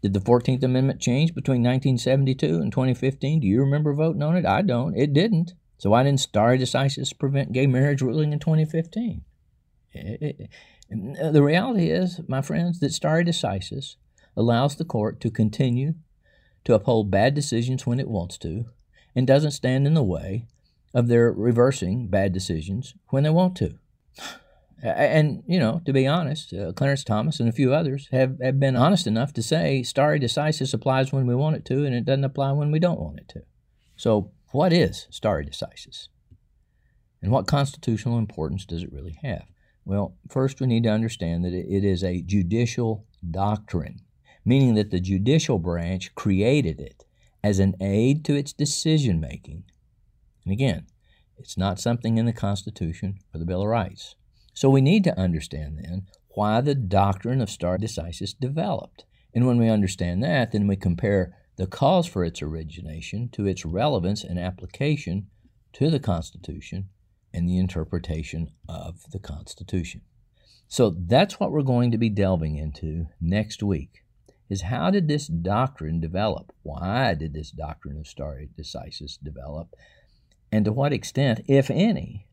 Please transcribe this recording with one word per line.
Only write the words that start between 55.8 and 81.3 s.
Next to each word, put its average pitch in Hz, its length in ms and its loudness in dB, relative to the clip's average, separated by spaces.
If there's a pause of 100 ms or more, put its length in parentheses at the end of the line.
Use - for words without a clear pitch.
why 107 300 0
the 143 140 0
doctrine 101 640 2
of 107 80 -2
stare 90 300 -2
decisis 95 600 -8
developed. 151 640 -4 (300)
And 120 120 4
when 123 100 4
we 117 120 4
understand 95 540 0
that, 139 300 0
then 104 140 2
we 101 100 2
compare 95 580 0 (220)
the 95 100 -4
cause 170 400 2
for 95 180 -2
its 82 180 -6
origination 80 880 -8
to 101 160 -4
its 92 180 -4
relevance 104 580 -2
and 87 160 -6
application 143 920 -4 (460)
to 147 160 0
the 151 100 0
Constitution 85 880 -6 (440)
and 87 160 -2
the 90 100 2
interpretation 82 920 -4 (180)
of 85 440 -14
the 101 60 -8
Constitution. 87 840 -10 (640)
So 107 320 2
that's 123 400 2
what - 140 -2
we're 151 100 0
going 123 280 2
to 113 80 0
be 117 100 2
delving 92 480 0
into 78 500 -6 (140)
next 101 420 -2
week, 90 400 -4 (460)
is 95 140 -4
how 131 280 -2
did 190 180 2
this 147 180 -2
doctrine 85 720 -2
develop? 87 520 -4 (100)
Why 98 500 -2
did 78 220 -6
this 76 160 -10
doctrine 76 480 -12
of 78 80 -14
stare 69 400 -12 (120)
decisis - 640 -14
develop? 73 520 -14 (760)
And 214 140 2
to 110 80 0
what 139 220 0
extent, 131 520 -2